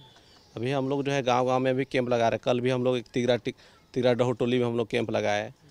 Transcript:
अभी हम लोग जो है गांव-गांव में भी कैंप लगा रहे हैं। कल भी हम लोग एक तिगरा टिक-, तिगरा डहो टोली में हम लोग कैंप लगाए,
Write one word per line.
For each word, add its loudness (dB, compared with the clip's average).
अभी -4
हम -2
लोग -2
जो -2
है 0
गांव-गांव 2
में 2
भी -2
कैंप -2
लगा 2
रहे 0
हैं। -4
कल 0
भी 0
हम 0
लोग 2
एक -4
तिगरा 2
टिक-, -6
तिगरा 2
डहो 2
टोली 0
में 0
हम -2
लोग -2
कैंप -2
लगाए, -2